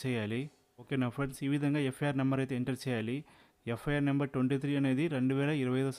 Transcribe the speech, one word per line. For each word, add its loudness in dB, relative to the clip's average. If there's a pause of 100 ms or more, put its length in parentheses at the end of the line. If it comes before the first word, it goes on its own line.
చేయాలి. -2 (400)
ఓకేనా 0
ఫ్రెండ్స్, -4
ఈ 0
విధంగా 2
ఎఫ్ఐఆర్ -2
నెంబర్ 2
అయితే -4
ఎంటర్ -2
చేయాలి. -2 (560)
ఎఫ్ఐఆర్ 0
నెంబర్ 2
ట్వంటీ 2
త్రీ 0
అనేది 2 (120)
రెండు 2
వేల 2 (100)
ఇరవై 2
ఐదో 0